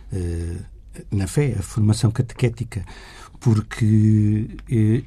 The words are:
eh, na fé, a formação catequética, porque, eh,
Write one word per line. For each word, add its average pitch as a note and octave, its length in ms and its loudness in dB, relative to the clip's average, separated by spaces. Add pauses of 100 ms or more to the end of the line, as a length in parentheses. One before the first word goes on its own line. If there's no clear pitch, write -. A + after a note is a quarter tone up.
(140)
eh, E2+ 420 -6 (560)
na F#2+ 160 -2
fé, C#3+ 320 0
a - 20 -4
formação G#2+ 480 2
catequética, A#2 760 -2 (560)
porque, G#2+ 1080 2 (240)
eh, A2+ 360 2